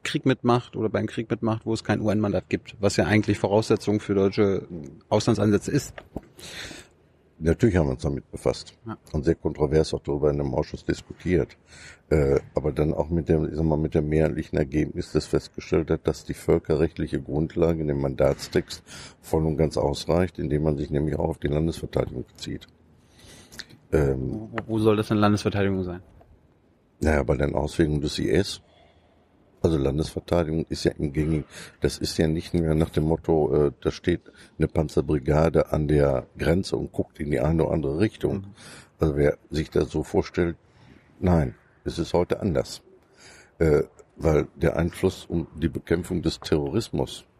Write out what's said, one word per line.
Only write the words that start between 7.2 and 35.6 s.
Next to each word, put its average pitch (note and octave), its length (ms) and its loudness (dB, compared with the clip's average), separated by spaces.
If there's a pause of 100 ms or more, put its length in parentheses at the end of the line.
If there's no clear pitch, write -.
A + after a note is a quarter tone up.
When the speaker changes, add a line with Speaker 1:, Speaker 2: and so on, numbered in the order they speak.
Speaker 2:
Natürlich F2 360 2
haben D#2 120 4
wir C2 60 0
uns - 80 -8
damit C#2+ 280 -4
befasst - 560 -4
Speaker 1:
Ja. A2 100 -10 (160)
Speaker 2:
und D2+ 120 -2
sehr E2 100 4
kontrovers D#2 580 0
auch - 100 -4
darüber C#2+ 280 0
in C#2+ 80 -2
dem C#2 160 -2
Ausschuss - 300 -4
diskutiert. - 760 -2 (500)
Äh, C#2 300 4 (160)
aber C#2+ 160 -2
dann D2+ 240 0
auch D2+ 160 -4
mit E2+ 180 0
dem, D#2 200 2
ich D2+ 80 -6
sag D#2+ 80 0
mal, D#2 120 2
mit D#2 200 -2
dem D2+ 120 2
mehrheitlichen D#2 480 0
Ergebnis, D2+ 540 -2
das D2+ 160 -2
festgestellt - 640 -2
hat, D#2+ 160 0
dass - 180 -2
die D2 100 -8
völkerrechtliche D#2+ 840 0
Grundlage D#2+ 600 -2
in D2+ 80 -2
dem C#2 120 -2
Mandatstext C#2 840 -2 (360)
voll D#2+ 240 0
und D#2 120 0
ganz D2+ 200 0
ausreicht, D#2 640 0
indem D2 240 -2
man D2 160 0
sich D2 120 -6
nämlich D2 260 -2
auch E2 140 -2
auf - 80 -6
die C#2+ 100 -4
Landesverteidigung D2 760 -4
bezieht. - 440 -14 (1200)
Ähm, C2+ 400 2
Speaker 1:
Wo, A2 220 -8
wo, A2+ 60 -6 (100)
wo A2 100 -2
soll G#2+ 180 4
das A2 120 -2
denn G#2+ 100 2
Landesverteidigung G2+ 640 2
sein? F2 200 -8 (1000)
Speaker 2:
Naja, D2+ 240 4
bei C#2 120 2
den C#2+ 200 0
Auswirkungen D2+ 440 0
des D2 200 -4
I - 100 -2
S. - 320 0 (1000)
Also D#2+ 140 2
Landesverteidigung D#2 920 -2
ist D#2 120 -6
ja - 160 2
im D2+ 140 -4
Gängigen, D2+ 320 -2 (360)
das - 180 -2
ist - 200 -6
ja E2 80 4
nicht D#2+ 260 -2
mehr D#2+ 220 2
nach D#2 160 2
dem D#2 140 0
Motto, D2+ 640 2
äh, C#2 140 0
da D#2 120 -2
steht - 300 -2 (360)
eine D#2 80 2
Panzerbrigade D#2 1040 2